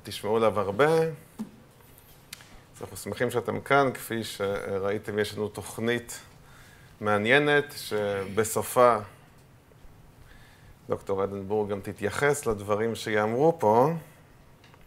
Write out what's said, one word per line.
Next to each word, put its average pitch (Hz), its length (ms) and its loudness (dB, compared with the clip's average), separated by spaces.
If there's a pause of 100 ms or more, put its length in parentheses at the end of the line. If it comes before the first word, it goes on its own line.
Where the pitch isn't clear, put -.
תשמעו 104 340 -4
עליו 107 220 2
הרבה. 104 340 2
אז - 1900 -8
אנחנו - 160 -12
שמחים 117 340 -4
שאתם 107 280 -4
כאן. 139 340 4
כפי 113 300 -6
שראיתם, 101 960 -4
יש 104 180 -4
לנו 104 100 -4
תוכנית 117 720 -6 (840)
מעניינת, 135 760 4
שבסופה 104 1200 2 (1900)
דוקטור 98 340 -2
אדנבורג 98 460 -2
גם 101 120 -4
תתייחס 110 640 -2
לדברים 107 500 -2
שיאמרו 113 640 2
פה. 120 320 4 (960)